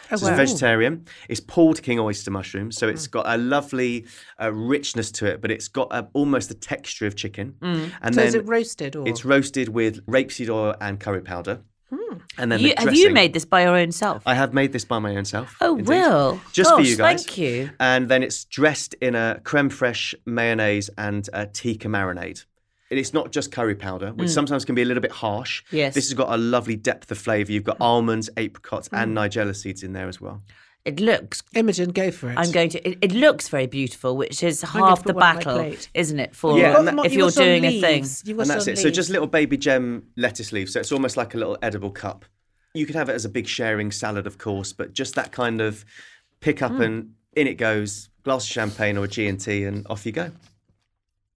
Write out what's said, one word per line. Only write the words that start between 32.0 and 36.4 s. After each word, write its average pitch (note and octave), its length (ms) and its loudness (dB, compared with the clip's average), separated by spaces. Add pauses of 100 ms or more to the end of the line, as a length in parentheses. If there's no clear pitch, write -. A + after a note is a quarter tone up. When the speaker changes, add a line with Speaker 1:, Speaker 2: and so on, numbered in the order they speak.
Speaker 1:
for B2 180 -8
it. A#2+ 60 -8
Speaker 3:
I'm E3+ 160 2
going E3+ 160 4
to. E3+ 200 -6
It, F3+ 120 -6
it F#3 120 2
looks C4 360 4
very C3+ 180 0
beautiful, C3 520 -4
which - 260 -4
is D#3+ 180 0
Speaker 1:
I'm D#3+ 120 -8
gonna F#3 140 6
Speaker 3:
half F3+ 140 8
Speaker 1:
put - 60 -10
Speaker 3:
the F#3 60 2
Speaker 1:
one F3+ 100 2
on E3 120 8
my E3+ 60 -6
Speaker 3:
battle, C3 160 0
Speaker 1:
plate. - 360 -6
Speaker 3:
isn't D3+ 260 0
it? - 160 -6
For D3+ 220 2